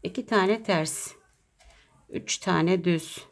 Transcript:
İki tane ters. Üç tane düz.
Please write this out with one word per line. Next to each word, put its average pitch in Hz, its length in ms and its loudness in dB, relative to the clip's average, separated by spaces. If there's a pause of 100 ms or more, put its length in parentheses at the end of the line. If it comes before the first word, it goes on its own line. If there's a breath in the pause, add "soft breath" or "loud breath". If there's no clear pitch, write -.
İki - 240 -6
tane 214 360 2
ters. 160 500 -2 (960 soft breath)
Üç - 300 -6
tane 175 460 2
düz. 165 480 -2